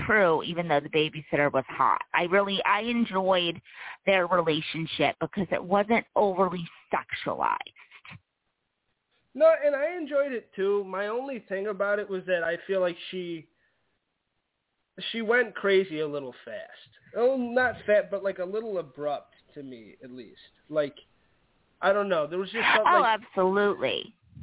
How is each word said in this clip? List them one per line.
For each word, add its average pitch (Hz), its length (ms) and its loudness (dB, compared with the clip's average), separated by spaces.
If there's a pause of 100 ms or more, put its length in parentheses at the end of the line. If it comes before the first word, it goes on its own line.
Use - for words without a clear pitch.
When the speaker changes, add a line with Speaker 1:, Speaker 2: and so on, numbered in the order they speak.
Speaker 1:
true, 180 380 4
even 170 240 -4
though 147 120 4
the 147 100 -6
babysitter 151 600 0
was 135 160 0
hot. - 340 0 (120)
I 170 120 0
really, 196 400 2
I 208 160 2
enjoyed 190 800 0 (460)
their 185 220 4
relationship 165 920 0
because 165 320 -4
it - 120 -2
wasn't 202 420 0 (100)
overly 185 520 0 (260)
sexualized. - 640 -4 (1800)
Speaker 2:
No, 320 220 8 (100)
and 294 100 2
I 302 200 -2
enjoyed 285 380 -2
it - 220 -8
too. 196 280 0
My 190 240 -6
only 247 320 -6
thing 196 260 -6
about 202 320 -2
it 208 100 -4
was 185 180 -6
that 175 180 0
I 170 220 -2
feel 190 160 0
like 175 160 0 (140)
she, 170 360 -8 (1600)
she 226 100 -6
went 226 340 2
crazy 190 440 2
a 156 80 -2
little 143 260 -6 (100)
fast. - 460 -14 (260)
Oh, 247 220 2
not 240 380 0 (100)
fat, 202 260 2
but, 196 100 -4
like, 190 180 -4
a 180 60 -4
little 208 340 -6
abrupt 147 560 -8 (180)
to 147 100 -14
me, 117 400 -18
at 127 80 -16
least. 123 300 -18 (280)
Like, 147 260 0 (840)
I 190 120 4
don't 202 160 0
know. 160 180 2
There 165 100 -6
was 185 140 -4
just 226 240 -2
something 214 180 4
Speaker 1:
Oh, 359 60 8
Speaker 2:
like, 226 220 2
Speaker 1:
absolutely. 185 920 0 (300)